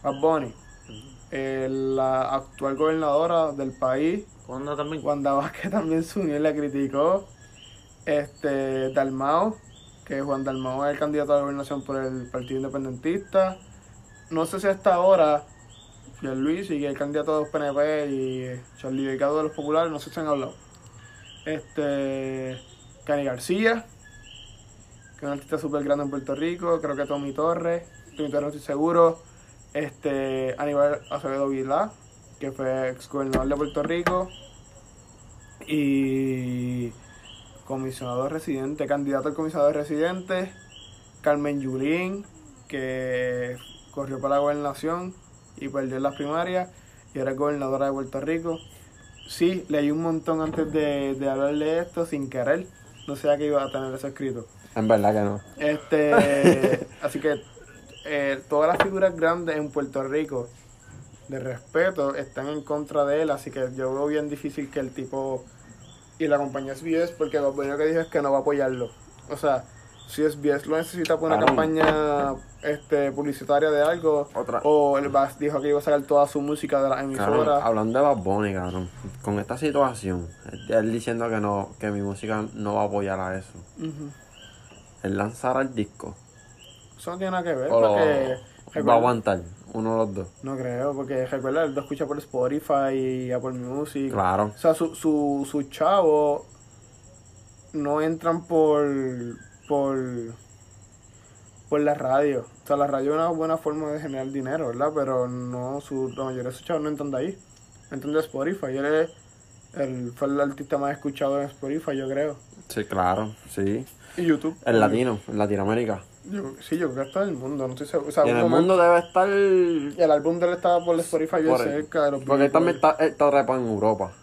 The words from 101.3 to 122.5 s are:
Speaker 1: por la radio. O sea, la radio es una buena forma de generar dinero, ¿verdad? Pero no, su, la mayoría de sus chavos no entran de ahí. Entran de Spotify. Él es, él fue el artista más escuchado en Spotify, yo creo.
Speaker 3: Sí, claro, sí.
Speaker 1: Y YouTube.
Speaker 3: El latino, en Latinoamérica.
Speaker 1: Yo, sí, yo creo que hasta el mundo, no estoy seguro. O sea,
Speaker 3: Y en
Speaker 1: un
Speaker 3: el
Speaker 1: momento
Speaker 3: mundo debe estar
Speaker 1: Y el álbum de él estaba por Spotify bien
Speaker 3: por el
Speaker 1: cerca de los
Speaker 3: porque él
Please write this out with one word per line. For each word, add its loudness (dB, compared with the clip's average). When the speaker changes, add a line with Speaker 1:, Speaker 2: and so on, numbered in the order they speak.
Speaker 1:
por 2
la 2
radio. 2
O -20
sea, 2
la 4
radio 0
es 2
una 2
buena 0
forma -4
de -4
generar -6
dinero, -4
¿verdad? 0
Pero 0
no, -6
su, -4
la -4
mayoría -4
de -14
sus -20
chavos -2
no -2
entran -4
de -2
ahí. -4
Entran -6
de 4
Spotify. -4
Él -2
es, 2
él -4
fue -2
el 0
artista -2
más 0
escuchado -2
en -4
Spotify, -6
yo -4
creo. -2
Speaker 3:
Sí, -4
claro, 0
sí. -2
Speaker 1:
Y -2
YouTube. 2
Speaker 3:
El 6
latino, 2
en -4
Latinoamérica. 0
Speaker 1:
Yo, -8
sí, -4
yo -2
creo -4
que -8
hasta -2
el -2
mundo, -4
no -6
estoy -8
seguro. -2
O -8
sea, 6
Speaker 3:
Y 4
en 4
Speaker 1:
un 4
Speaker 3:
el 4
Speaker 1:
momento 6
Speaker 3:
mundo 6
debe 8
estar 2
Speaker 1:
Y 4
el 6
álbum 4
de 4
él 2
estaba 4
por 4
Spotify 0
bien 4
Speaker 3:
por 2
el 0
Speaker 1:
cerca 0
de 4
los -4
Speaker 3:
porque 6
él 2